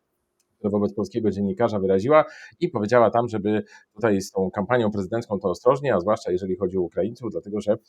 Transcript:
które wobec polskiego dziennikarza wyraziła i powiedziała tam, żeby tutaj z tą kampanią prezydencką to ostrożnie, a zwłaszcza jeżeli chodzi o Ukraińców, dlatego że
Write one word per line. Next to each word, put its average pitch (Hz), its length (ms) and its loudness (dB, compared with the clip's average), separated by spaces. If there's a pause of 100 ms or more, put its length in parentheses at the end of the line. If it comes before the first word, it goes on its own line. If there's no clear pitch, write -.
(580)
które 104 140 -2
wobec 101 220 0
polskiego 107 380 -2
dziennikarza 98 480 -2
wyraziła 98 460 4 (340)
i 175 100 0
powiedziała 113 420 4
tam, 120 180 0
żeby 104 340 0 (300)
tutaj 104 280 2
z - 100 -10
tą 95 200 -2
kampanią 107 400 0
prezydencką 101 480 -4
to 95 100 -2
ostrożnie, 131 460 2
a 90 40 4
zwłaszcza 101 320 -2
jeżeli 92 240 -2
chodzi 92 220 -4
o 92 40 0
Ukraińców, 90 500 -4
dlatego 101 300 -6
że 104 160 0 (120)